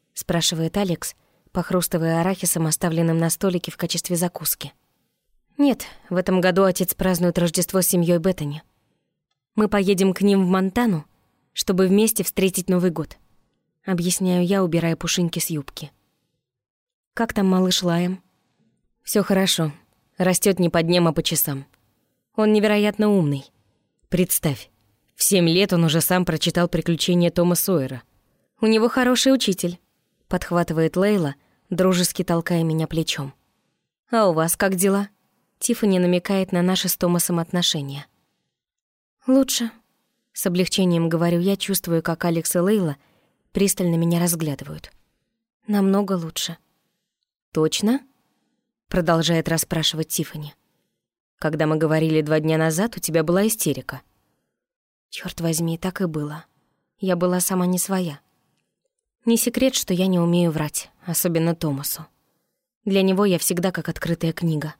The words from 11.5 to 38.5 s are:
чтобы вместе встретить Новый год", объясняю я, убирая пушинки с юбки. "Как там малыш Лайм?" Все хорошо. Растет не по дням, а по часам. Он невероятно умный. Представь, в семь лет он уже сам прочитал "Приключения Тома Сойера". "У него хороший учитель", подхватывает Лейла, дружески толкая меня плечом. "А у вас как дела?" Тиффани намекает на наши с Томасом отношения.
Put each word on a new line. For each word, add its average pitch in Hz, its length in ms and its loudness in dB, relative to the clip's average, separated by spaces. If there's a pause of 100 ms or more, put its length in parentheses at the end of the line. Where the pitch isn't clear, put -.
чтобы 190 340 0
вместе 202 380 2
встретить 185 460 -2
Новый 180 200 2
год", 151 280 -8 (680)
объясняю 180 600 0
я, 196 180 2
убирая 165 320 0
пушинки 170 440 -2
с - 100 -6
юбки. 147 420 -10 (1200)
"Как 226 220 -4
там 196 120 2
малыш 185 360 2
Лайм?" 180 400 -2 (800)
Все - 200 0
хорошо. 190 500 0 (480)
Растет 185 380 2
не 175 100 2
по 165 140 2
дням, 170 260 4
а 156 60 0
по 160 80 -2
часам. 139 420 -4 (720)
Он 214 160 4
невероятно 208 560 2
умный. 147 420 0 (600)
Представь, 175 600 -2 (440)
в - 80 -8
семь 175 260 2
лет 190 240 2
он 170 100 4
уже 160 200 2
сам 180 240 0
прочитал 170 420 0
"Приключения 170 640 0
Тома 175 240 2
Сойера". 135 480 -2 (580)
"У 220 60 2
него 220 240 4
хороший 254 420 2
учитель", 180 480 -2 (480)
подхватывает 165 680 -2
Лейла, 185 380 0 (340)
дружески 180 520 0
толкая 170 420 -2
меня 160 220 -2
плечом. 151 460 -6 (800)
"А 220 180 2
у 170 60 2
вас 160 240 0
как 190 160 0
дела?" 196 340 0 (500)
Тиффани 208 400 0
намекает 180 540 0
на 180 80 2
наши 185 300 0
с - 80 -4
Томасом 175 400 0
отношения. 156 680 -4 (1200)